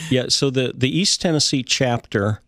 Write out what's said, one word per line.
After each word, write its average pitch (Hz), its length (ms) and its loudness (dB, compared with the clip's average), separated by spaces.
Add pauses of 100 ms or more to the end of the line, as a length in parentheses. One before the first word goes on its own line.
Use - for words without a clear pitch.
(100)
yeah, 127 180 2
so 139 220 2
the, 127 240 -2
the 131 160 0
East 180 320 0
Tennessee 151 400 0
chapter 113 840 0